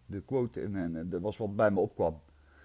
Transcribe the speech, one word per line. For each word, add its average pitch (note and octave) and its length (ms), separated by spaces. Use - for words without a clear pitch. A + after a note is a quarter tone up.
de F#2+ 160
quote B2 380
en, G2 160
en, E2+ 200
en E2 120
dat F2 120
was G#2 160
wat G2+ 200
bij G#2+ 140
me G2 100
opkwam. E2+ 400